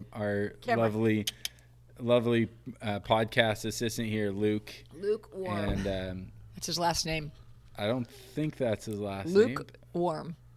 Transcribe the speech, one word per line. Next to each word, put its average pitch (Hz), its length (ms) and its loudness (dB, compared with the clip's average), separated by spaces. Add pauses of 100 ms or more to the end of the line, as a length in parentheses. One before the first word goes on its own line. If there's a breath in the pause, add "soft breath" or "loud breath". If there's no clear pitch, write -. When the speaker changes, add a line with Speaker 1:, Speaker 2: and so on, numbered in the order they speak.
(120)
Speaker 1:
our 104 500 -2
Speaker 2:
Camera. 117 220 2
Speaker 1:
lovely, 107 420 4 (720 loud breath)
lovely, 117 500 4 (320)
uh, 107 200 -2
podcast 110 680 2
assistant 113 420 -2
here, 107 220 0
Luke. 107 420 0 (260)
Speaker 2:
Lukewarm. 190 680 -4 (160)
Speaker 1:
And, - 20 -2
um, 95 400 -4 (280)
Speaker 2:
That's - 140 -10
his 165 100 -4
last 165 260 0
name. 160 260 -4 (460)
Speaker 1:
I 104 100 -2
don't 120 200 0
think - 500 -6
that's 117 300 0
his 107 120 -4
last 98 280 -4
name. 175 80 0
Speaker 2:
Lukewarm. 170 1040 0 (200)